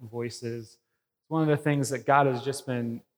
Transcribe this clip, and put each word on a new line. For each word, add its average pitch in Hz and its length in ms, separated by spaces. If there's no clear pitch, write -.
voices. 117 720
One 160 120
of 156 60
the 147 80
things 143 360
that 123 140
God 139 220
has 123 160
just 135 220
been, 120 360